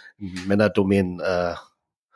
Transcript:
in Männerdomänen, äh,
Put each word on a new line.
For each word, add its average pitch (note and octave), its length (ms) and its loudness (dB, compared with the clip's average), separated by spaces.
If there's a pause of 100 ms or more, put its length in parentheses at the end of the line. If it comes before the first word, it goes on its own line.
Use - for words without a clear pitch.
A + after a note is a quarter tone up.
(180)
in F#2 300 -10
Männerdomänen, G2 720 2
äh, F2 360 -2 (600)